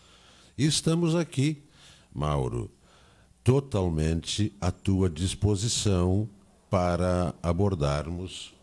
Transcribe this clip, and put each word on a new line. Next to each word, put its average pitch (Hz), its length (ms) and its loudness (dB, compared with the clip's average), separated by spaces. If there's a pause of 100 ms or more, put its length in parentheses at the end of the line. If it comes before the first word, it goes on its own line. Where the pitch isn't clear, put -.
(580)
E 135 80 0
estamos 165 500 2
aqui, 151 480 0 (500)
Mauro, 64 560 -2 (720)
totalmente 92 1160 0
à 90 100 0
tua 95 400 0
disposição 95 1200 0 (400)
para 90 720 2
abordarmos 87 1200 -2